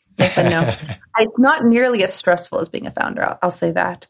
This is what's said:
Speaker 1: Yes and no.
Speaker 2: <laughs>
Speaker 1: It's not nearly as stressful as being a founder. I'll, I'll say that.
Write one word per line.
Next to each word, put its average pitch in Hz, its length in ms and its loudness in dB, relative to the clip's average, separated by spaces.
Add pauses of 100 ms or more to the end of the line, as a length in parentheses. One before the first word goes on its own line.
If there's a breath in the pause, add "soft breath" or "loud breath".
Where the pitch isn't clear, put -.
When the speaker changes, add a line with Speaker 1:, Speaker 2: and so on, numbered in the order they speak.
(200)
Speaker 1:
Yes 185 180 2
and 180 120 4
no. 160 260 0 (180)
Speaker 2:
<laughs> - 240 -8
Speaker 1:
It's 220 220 2
not 277 260 4
nearly 233 380 4
as 185 100 -2
stressful 175 460 -2
as 165 100 -6
being - 160 -8
a - 60 -8
founder. - 320 -4
I'll, - 200 -4
I'll 180 80 0
say 170 200 -2
that. 175 380 -4